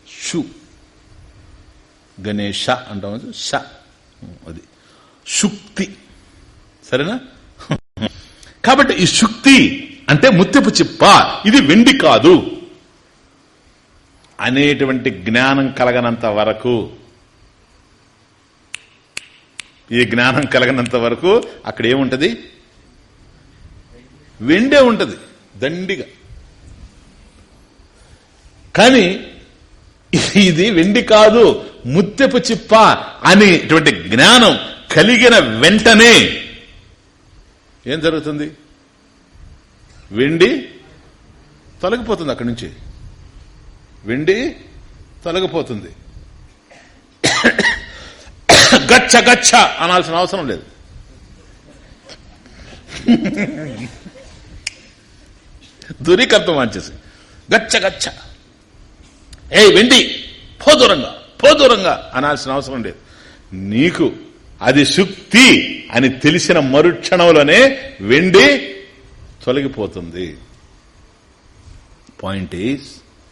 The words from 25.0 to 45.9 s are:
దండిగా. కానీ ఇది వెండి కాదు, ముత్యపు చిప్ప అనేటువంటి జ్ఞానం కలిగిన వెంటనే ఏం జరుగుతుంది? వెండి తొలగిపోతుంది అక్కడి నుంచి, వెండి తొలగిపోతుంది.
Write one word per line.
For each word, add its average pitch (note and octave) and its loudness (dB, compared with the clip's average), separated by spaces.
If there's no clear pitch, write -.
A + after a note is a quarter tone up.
దండిగా. E3+ -8
కానీ G#3+ 2
ఇది F#3+ 2
వెండి G3 0
కాదు, G#3+ 4
ముత్యపు G#3 -2
చిప్ప A3 -2
అనేటువంటి D#3+ 2
జ్ఞానం D#3+ 2
కలిగిన A3+ 4
వెంటనే F3+ 4
ఏం C#3+ -8
జరుగుతుంది? D3+ -6
వెండి E3 -2
తొలగిపోతుంది G3 -6
అక్కడి A#2+ -8
నుంచి, A2+ -10
వెండి F3 -4
తొలగిపోతుంది. D#3 -8